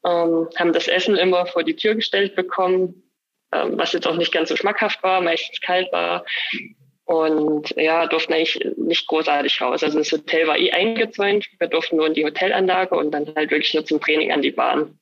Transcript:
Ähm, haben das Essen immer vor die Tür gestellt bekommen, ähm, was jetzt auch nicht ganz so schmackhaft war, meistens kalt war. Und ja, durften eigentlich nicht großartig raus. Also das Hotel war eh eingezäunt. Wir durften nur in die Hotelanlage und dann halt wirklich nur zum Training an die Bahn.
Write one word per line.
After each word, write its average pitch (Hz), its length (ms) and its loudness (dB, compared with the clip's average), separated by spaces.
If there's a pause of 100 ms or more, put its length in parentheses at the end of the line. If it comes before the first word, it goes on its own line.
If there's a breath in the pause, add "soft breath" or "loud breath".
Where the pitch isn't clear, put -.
Ähm, 170 500 2
haben 170 180 2
das 170 140 0
Essen 185 300 2
immer 180 300 2
vor 170 160 -2
die 156 120 -2
Tür 214 200 0
gestellt 196 400 -2
bekommen, 185 680 0 (480)
ähm, - 280 -2
was - 140 0
jetzt 170 140 -2
auch 160 80 0
nicht 170 160 0
ganz - 180 0
so - 60 0
schmackhaft 208 460 -2
war, 185 200 2
meistens 165 380 -2
kalt 185 320 -2
war. 175 320 -2 (840 loud breath)
Und 156 720 2
ja, 160 300 2
durften 160 260 -2
eigentlich 160 260 0 (180)
nicht 170 280 -2
großartig 147 560 0
raus. 127 220 0
Also 151 160 2
das 151 120 0
Hotel 160 360 0
war 151 100 2
eh 180 140 2
eingezäunt. 208 760 0 (140)
Wir 170 80 0
durften 160 300 0
nur 156 100 4
in 160 80 0
die 151 100 0
Hotelanlage 185 720 0
und 151 160 0
dann 147 240 -4
halt 156 160 0
wirklich 151 240 0
nur 156 100 0
zum 151 160 0
Training 151 300 2
an 147 100 2
die 139 80 2
Bahn. 127 520 -2